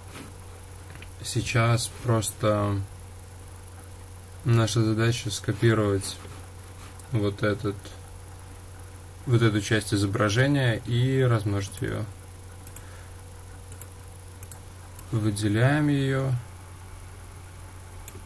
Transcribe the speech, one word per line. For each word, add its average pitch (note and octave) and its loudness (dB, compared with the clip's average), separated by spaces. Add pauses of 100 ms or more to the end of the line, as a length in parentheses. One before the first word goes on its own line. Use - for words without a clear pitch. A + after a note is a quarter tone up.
(1200)
сейчас A#2 2 (140)
просто G#2 4 (1600)
наша A#2 6
задача A2 4
скопировать G#2 4 (960)
вот G2+ 2
этот, G2+ 2 (1500)
вот A#2+ 6
эту G#2+ 6
часть G#2+ 2
изображения G#2+ 4
и C3 4
размножить G#2 2
её. G#2+ -2 (3000)
Выделяем A2 4
её. C3+ 4 (1900)